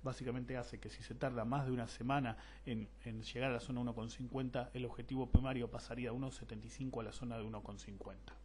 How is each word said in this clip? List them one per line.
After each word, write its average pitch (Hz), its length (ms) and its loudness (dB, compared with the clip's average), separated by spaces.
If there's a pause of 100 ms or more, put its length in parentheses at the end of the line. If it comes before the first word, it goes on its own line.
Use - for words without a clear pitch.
básicamente 127 540 0
hace 120 200 -4
que 107 120 -6
si - 140 -10
se - 120 -6
tarda 123 300 2
más 135 200 4
de 127 60 4
una 120 160 2
semana 127 480 2 (300)
en, 110 240 0 (160)
en 110 180 -4
llegar 127 280 2
a - 20 4
la 117 80 2
zona 123 180 -2
uno 120 160 0
con 113 140 -2
cincuenta, 123 640 -2
el 127 100 -2
objetivo 123 480 0
primario 127 400 8
pasaría 120 380 -4
de 117 80 0
uno 131 140 0
setenta 110 360 -8
y - 20 -8
cinco 127 300 -4
a 110 60 -2
la 107 80 -6
zona 120 240 -4
de 107 80 -2
uno 110 180 -4
con 101 160 -6
cincuenta. 98 540 -10 (100)